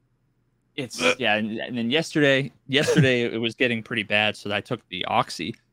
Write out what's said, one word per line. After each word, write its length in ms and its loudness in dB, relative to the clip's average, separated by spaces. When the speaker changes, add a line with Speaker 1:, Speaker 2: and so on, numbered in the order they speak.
Speaker 1:
it's, 240 -10
Speaker 2:
Ugh. 180 2
Speaker 1:
yeah, 180 2
and, 220 -4
and 200 -6
then 120 -2
yesterday, 640 2
yesterday 540 4
<laughs> 100 -2
it 80 -4
was 140 -4
getting 280 0
pretty 200 -4
bad, 340 0
so 160 -6
I 80 0
took 300 -8
the 160 -8
Oxy. 480 -2